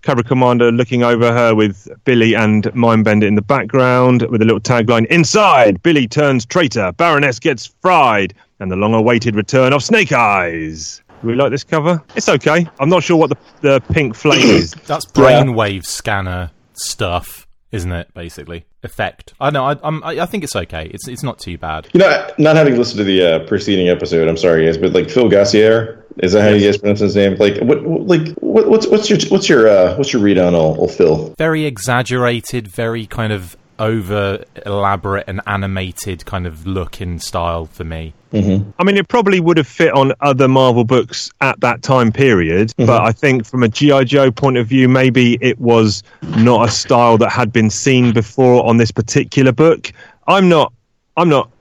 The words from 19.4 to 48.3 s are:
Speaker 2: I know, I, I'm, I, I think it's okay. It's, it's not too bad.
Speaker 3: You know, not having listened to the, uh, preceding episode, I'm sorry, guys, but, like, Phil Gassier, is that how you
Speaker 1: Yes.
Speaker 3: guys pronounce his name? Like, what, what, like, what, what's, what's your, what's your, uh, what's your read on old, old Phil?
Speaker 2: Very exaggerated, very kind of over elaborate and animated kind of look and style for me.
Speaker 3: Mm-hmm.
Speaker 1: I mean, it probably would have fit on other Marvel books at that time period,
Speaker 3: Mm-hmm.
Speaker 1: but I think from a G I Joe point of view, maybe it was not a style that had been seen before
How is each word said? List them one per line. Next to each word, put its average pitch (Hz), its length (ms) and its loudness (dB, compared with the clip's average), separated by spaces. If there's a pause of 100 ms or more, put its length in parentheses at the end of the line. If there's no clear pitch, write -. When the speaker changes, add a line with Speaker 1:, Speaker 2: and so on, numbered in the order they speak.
Speaker 2:
I 135 100 -2
know, 139 140 -4
I, 143 180 -2
I'm, 156 220 -8
I, 156 160 -8
I 175 60 -4
think 180 180 -8
it's - 100 -12
okay. 85 400 -8
It's, - 140 -16
it's 127 160 -12
not - 160 -8
too 87 180 -12
bad. 78 340 -10
Speaker 3:
You - 60 2
know, 170 300 2 (100)
not 156 160 4
having 147 220 4
listened 117 220 -4
to 104 60 -2
the, 95 160 2
uh, 82 180 2 (100)
preceding 92 400 -2
episode, 82 400 0
I'm 82 80 -2
sorry, 80 300 2
guys, 80 120 0
but, 90 140 -2
like, 90 180 0
Phil 123 180 2
Gassier, 107 720 2 (220)
is 90 120 0
that 104 80 4
how 107 80 4
you 104 80 4
Speaker 1:
Yes. 101 180 2
Speaker 3:
guys - 60 -8
pronounce 104 180 -2
his 101 160 0
name? 98 180 2
Like, 101 280 0
what, - 200 0
what, 165 240 -4
like, 160 220 0 (100)
what, - 300 0
what's, 220 180 2
what's 214 240 0
your, 208 80 2 (120)
what's 196 180 0
your, 123 200 4
uh, 95 280 4
what's 139 160 -4
your 117 100 0
read 101 160 2
on 87 160 2
old, 78 240 0
old 82 140 -2
Phil? 78 440 0
Speaker 2:
Very 156 280 -2 (380)
exaggerated, 120 640 -4
very 113 380 -6
kind 110 260 -6
of 90 240 -10 (240)
over 104 640 -4 (220)
elaborate 101 640 -4
and 98 180 -8
animated 95 800 -8
kind 92 220 -10
of 80 200 -14
look 92 340 -8
and 87 220 -10
style 85 440 -6
for - 180 -16
me. 80 280 -12 (200)
Speaker 3:
Mm-hmm. 101 460 -2
Speaker 1:
I 175 60 0
mean, 202 120 2
it 196 120 -2
probably 196 320 0
would 165 160 2
have 151 120 -2
fit 160 260 0
on 135 260 2
other 135 280 2
Marvel 127 360 4
books - 460 -2 (100)
at 135 200 -2
that - 220 -2
time 123 300 2
period, 101 580 2
Speaker 3:
Mm-hmm. 95 160 -2
Speaker 1:
but 117 160 2
I 113 100 0
think 131 340 -2
from 127 160 -4
a 113 60 2
G 143 240 0
I 135 120 4
Joe 135 260 2
point 131 280 -2
of 117 80 -2
view, 127 220 2
maybe 127 520 2
it 123 200 -2
was 113 420 2 (360)
not 117 300 4
a 107 40 -4
style 120 460 2
that 104 120 2
had 120 220 -4
been 110 180 0
seen 127 420 0
before 123 540 2